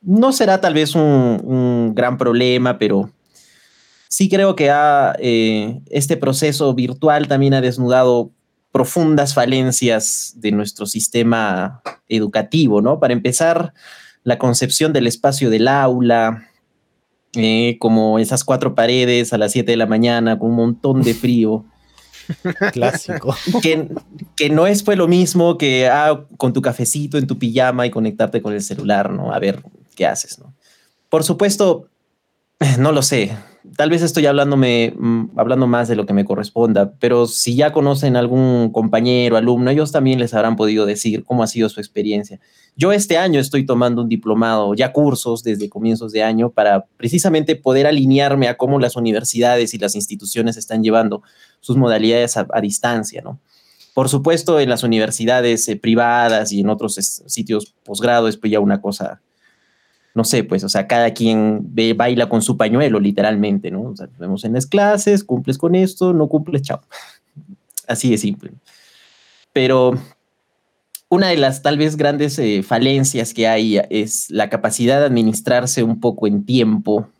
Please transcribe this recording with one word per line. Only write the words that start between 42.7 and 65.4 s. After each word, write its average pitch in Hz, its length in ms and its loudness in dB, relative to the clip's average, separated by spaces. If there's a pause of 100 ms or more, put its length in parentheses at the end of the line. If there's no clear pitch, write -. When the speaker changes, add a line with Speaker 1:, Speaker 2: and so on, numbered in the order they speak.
Speaker 1:
Yo 180 160 2
este 202 240 0
año 170 240 2
estoy 135 240 -2
tomando 120 380 0
un 117 60 -2
diplomado, 110 640 0
ya 127 200 -2
cursos 127 500 0
desde 104 240 -4
comienzos 110 460 -4
de 107 100 0
año, 113 260 0
para 104 360 2 (100)
precisamente 156 600 0
poder 135 300 2
alinearme 135 600 2
a 120 80 -2
cómo 139 240 0
las 120 160 0
universidades 117 760 0
y 110 60 -10
las 101 160 -4
instituciones 107 600 -6
están 110 260 -6
llevando 110 400 0 (380)
sus - 160 -4
modalidades 117 600 2
a, 101 160 -4
a 110 80 0
distancia, 107 600 -4
¿no? - 180 -16 (540)
Por 131 140 0
supuesto, 151 540 0
en 131 80 0
las 120 140 -2
universidades, 113 840 0
eh, 107 80 -4
privadas 113 800 0
y 101 80 -2
en 98 80 0
otros 107 300 -4
es-, - 260 -6
sitios 107 480 -6 (100)
posgrado 113 460 0
es, 107 80 -6
pues, 107 140 -4
ya 107 80 2
una 101 200 0
cosa, - 420 -8 (920)
no 113 100 -2
sé, 113 200 0
pues, 98 200 -4
o 98 60 -6
sea, 98 180 -2
cada 120 280 2
quien 107 460 0 (120)
ve, 113 200 0
baila 117 360 0
con 113 140 0
su - 140 -2
pañuelo, 113 420 2
literalmente, 101 720 0
¿no? 92 180 -8
O 98 60 -14
sea, 98 120 -16
nos - 120 -20
vemos 95 260 -8
en 113 80 -4
las 131 140 -2
clases, 202 560 2
cumples 131 340 -4